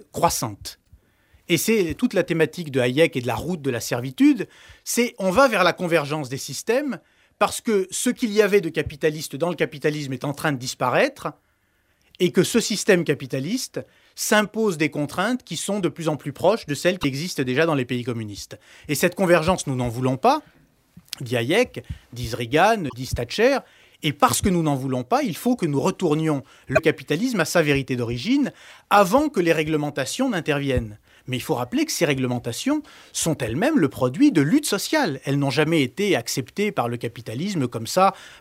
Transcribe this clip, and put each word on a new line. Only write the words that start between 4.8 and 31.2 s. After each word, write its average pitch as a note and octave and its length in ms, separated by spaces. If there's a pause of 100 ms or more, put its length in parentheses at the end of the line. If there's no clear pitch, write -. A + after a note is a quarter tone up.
c'est A#3+ 340
on F#3+ 120
va C4 180
vers A3 160
la - 80
convergence D#3 560
des C3+ 80
systèmes A3+ 640 (400)
parce G3 200
que G3 320
ce - 180
qu'il A#3 220
y G#3 100
avait G3+ 200
de E3 80
capitaliste D#3 640
dans D#3+ 140
le E3+ 60
capitalisme D3+ 580
est B2+ 100
en D3 100
train D#3 200
de C3 40
disparaître C3+ 760 (880)
et F3 100
que F3+ 120
ce A3 180
système F#3 420
capitaliste C#3+ 800 (340)
s'impose G#3+ 600
des D3+ 120
contraintes F#3+ 540
qui D#3 140
sont G3+ 240
de E3+ 80
plus D#3+ 180
en D#3 80
plus C#3 160
proches G3+ 360
de D3 60
celles F3+ 260
qui C#3+ 100
existent D3 340
déjà B2+ 220
dans E3 100
les B2+ 100
pays B2 200
communistes. A2+ 520 (300)
Et D3 80
cette F3 200
convergence, F3 520
nous C#3 80
n'en B2 140
voulons B2+ 260
pas, C#4 260 (800)
dit A#2+ 140
Hayek, D#3+ 480 (300)
disent A#2+ 220
Reagan, D#3+ 480 (120)
dit B2 120
Thatcher, A#3 520 (440)
et C#3+ 100
parce - 280
que - 60
nous F3 160
n'en D3 120
voulons B2+ 280
pas, B3+ 200
il F#3+ 120
faut B3 220
que - 80
nous C#3 160
retournions D#3 640 (240)
le C3+ 120
capitalisme F#3 600
à D3+ 40
sa E3+ 160
vérité C#3 360
d'origine B2 560 (360)
avant G#3 380
que A3 140
les E3 100
réglementations D3+ 800
n'interviennent. C#3 680 (300)